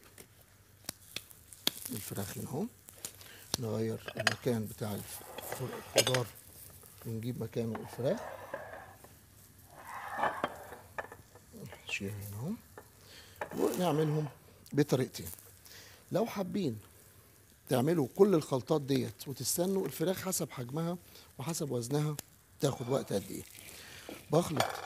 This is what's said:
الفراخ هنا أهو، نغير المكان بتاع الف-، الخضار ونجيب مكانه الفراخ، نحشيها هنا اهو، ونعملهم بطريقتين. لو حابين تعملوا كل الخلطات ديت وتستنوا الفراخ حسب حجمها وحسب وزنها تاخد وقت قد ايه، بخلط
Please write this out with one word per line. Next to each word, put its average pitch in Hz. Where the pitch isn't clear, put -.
الفراخ 104
هنا 110
أهو، 156
نغير 110
المكان 110
بتاع 104
الف-، -
الخضار 127
ونجيب 117
مكانه 113
الفراخ، 143
نحشيها -
هنا 101
اهو، 143
ونعملهم 156
بطريقتين. 127
لو 190
حابين 185
تعملوا 139
كل 196
الخلطات 147
ديت 131
وتستنوا 180
الفراخ 160
حسب 175
حجمها 160
وحسب 151
وزنها 143
تاخد 120
وقت 127
قد 101
ايه، -
بخلط 156